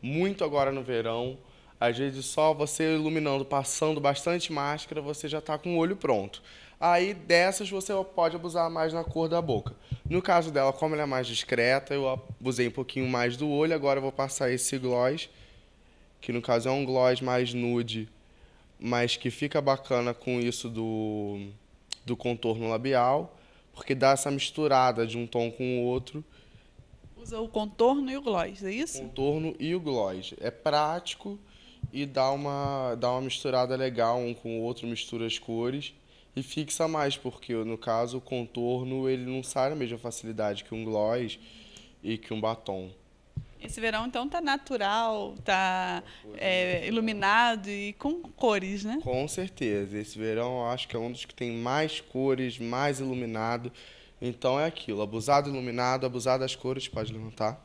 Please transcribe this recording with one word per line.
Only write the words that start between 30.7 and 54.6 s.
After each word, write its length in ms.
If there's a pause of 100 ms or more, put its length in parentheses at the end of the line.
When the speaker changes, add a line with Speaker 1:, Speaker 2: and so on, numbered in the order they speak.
Speaker 1:
e 140
dá 260
uma, 640
dá 160
uma 80
misturada 560
legal 420
um 160
com 240
o 40
outro, 260
mistura 380
as 120
cores 560 (400)
e 80
fixa 460
mais, 280
porque 360
no 240
caso 400
o 40
contorno 880
ele 220
não 120
sai 260
na 80
mesma 220
facilidade 640
que 100
um 100
gloss 540 (640)
e 140
que 160
um 80
batom. 500 (720)
Speaker 2:
Esse 180
verão, 260
então, 220
tá 120
natural, 960 (100)
tá, 580 (200)
Speaker 1:
Com 80
cores, 120
Speaker 2:
é, 380
Speaker 1:
né? 80
Speaker 2:
iluminado 800
e 240
com 300
cores, 600
né? 220
Speaker 1:
Com 240
certeza. 720
Esse 200
verão 420
eu 80
acho 200
que 80
é 20
um 140
dos 140
que 80
tem 180
mais 480
cores, 580
mais 400
iluminado. 720 (500)
Então 380
é 80